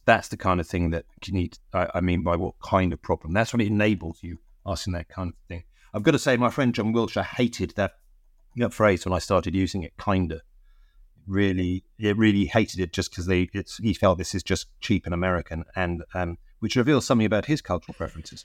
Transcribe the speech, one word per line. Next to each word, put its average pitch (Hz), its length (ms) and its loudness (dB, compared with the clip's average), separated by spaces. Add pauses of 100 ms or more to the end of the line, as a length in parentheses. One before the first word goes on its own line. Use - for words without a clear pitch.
that's 113 240 4
the 110 80 -8
kind 92 240 0
of 85 60 -4
thing 87 240 0
that 82 140 -4 (220)
you 95 80 -8
need, 90 240 -2 (160)
I, 90 200 0
I 90 60 0
mean 87 220 2
by 85 140 2
what 85 260 -4
kind 92 300 2
of 71 100 -10
problem. 80 300 -4
That's 110 200 0
what 120 80 0
it 104 60 2
enables 104 560 0
you, 85 160 -12 (260)
asking 95 280 -4
that 85 160 -6
kind 90 220 -6
of - 40 -16 (140)
thing. 87 160 -12 (280)
I've 107 120 -6
got 160 80 6
to 139 80 4
say, 127 160 2
my 120 140 2
friend 123 220 0
John 110 200 0
Wiltshire 110 320 0
hated 117 500 -2
that, 95 200 -2 (640)
that 120 160 0
phrase 104 320 4
when 90 80 -2
I 87 60 0
started 87 380 0
using 95 260 0
it, 76 160 -10
kinda. 92 420 -2 (880)
Really, 92 580 0 (140)
it 104 180 0
really 101 300 6
hated 107 340 0
it 87 120 -4
just - 220 -4
'cause 87 120 -6
they, 90 260 2
it's, - 260 -8
he 107 160 0
felt 92 240 2
this - 160 -6
is 98 80 -4
just - 240 -2 (140)
cheap - 240 0
and 87 100 -4
American, 87 500 -2 (120)
and, 87 260 -2 (120)
um, 87 240 -4 (220)
which 110 160 -2
reveals 127 300 4
something 113 200 4
about 101 200 0
his 151 140 -2
cultural - 340 -6
preferences. - 500 -12